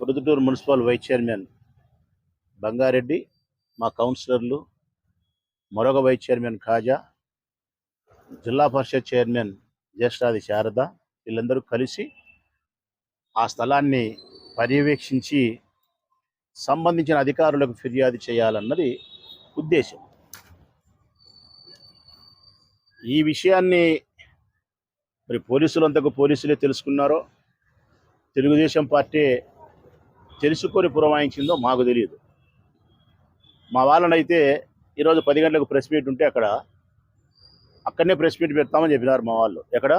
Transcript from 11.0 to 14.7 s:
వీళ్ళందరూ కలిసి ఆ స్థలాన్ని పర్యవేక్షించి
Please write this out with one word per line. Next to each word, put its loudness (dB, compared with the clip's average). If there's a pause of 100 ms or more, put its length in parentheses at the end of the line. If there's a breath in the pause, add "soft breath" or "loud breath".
వీళ్ళందరూ -4 (100)
కలిసి -6 (1300)
ఆ 0 (100)
స్థలాన్ని 0 (540)
పర్యవేక్షించి -2 (1160)